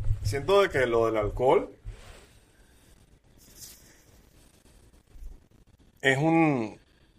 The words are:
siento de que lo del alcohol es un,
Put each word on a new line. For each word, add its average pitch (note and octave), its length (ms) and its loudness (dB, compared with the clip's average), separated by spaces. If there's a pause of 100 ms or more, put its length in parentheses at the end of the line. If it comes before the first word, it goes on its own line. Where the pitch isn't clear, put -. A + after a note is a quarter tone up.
(220)
siento D3 400 0
de F#3+ 80 0
que C3 160 0
lo A#2 200 2
del A2 120 -2
alcohol B2+ 520 0 (4000)
es C3+ 180 2
un, D3+ 600 0 (380)